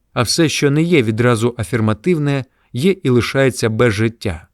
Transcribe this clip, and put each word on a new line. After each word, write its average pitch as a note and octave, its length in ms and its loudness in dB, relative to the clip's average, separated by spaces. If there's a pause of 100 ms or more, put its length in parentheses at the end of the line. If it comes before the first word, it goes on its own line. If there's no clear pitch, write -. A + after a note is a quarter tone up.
(140)
а B2+ 80 -2
все, D3+ 280 0
що C#3+ 220 0
не D3+ 120 2
є E3+ 200 2
відразу A#2 560 0
афірмативне, C3+ 840 -2 (280)
є D3 180 0
і F3+ 180 -2
лишається B2 600 0
без A2+ 240 0
життя. G#2 600 -4